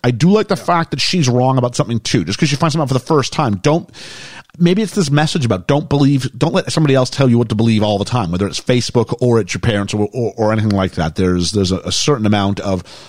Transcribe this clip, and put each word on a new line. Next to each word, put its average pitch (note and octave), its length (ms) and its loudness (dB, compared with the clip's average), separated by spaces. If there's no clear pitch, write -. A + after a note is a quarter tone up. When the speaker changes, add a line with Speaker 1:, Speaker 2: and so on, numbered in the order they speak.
Speaker 1:
I B2 80 2
do B2 200 2
like G#3 180 2
the G3 80 0
Speaker 2:
Yeah. - 80 -10
Speaker 1:
fact E3+ 260 0
that C3+ 100 -4
she's D#3+ 280 0
wrong B2+ 280 2
about A#2+ 200 0
something A#2 240 -2
too. G2+ 240 0
Just F#2+ 140 -4
'cause D3 120 0
you C#3+ 80 -2
find D#3+ 140 0
something D#3+ 100 -2
out C3+ 60 -2
for C3 60 0
the B2+ 60 0
first D3+ 320 0
time, A#2+ 260 0
don't, D3+ 300 0
maybe F3 240 4
it's G3+ 140 -4
this F3 120 0
message D3 360 0
about F#2+ 240 -2
don't D3 200 0
believe, C#3 380 2
don't D#3+ 160 0
let F3+ 200 2
somebody C#3+ 240 2
else B2+ 140 2
tell C3+ 200 2
you A#2 80 4
what A#2 120 0
to A2+ 40 -2
believe A2 300 2
all G#2 120 2
the G2 80 -2
time, G2+ 280 -2
whether F#2+ 160 0
it's - 120 -8
Facebook B2 600 0
or A#2+ 160 4
it's G2 160 -2
your F#2 60 -8
parents G2+ 340 -2
or, G#2 180 0
or, A#2 240 -4
or G#2+ 160 0
anything G#2+ 200 0
like F#2+ 200 0
that. D#2 220 -4
There's, F2+ 380 0
there's G2 180 0
a, F#2 80 -2
a F#2 140 -8
certain A#2+ 340 0
amount G2+ 320 0
of, F#2+ 240 -4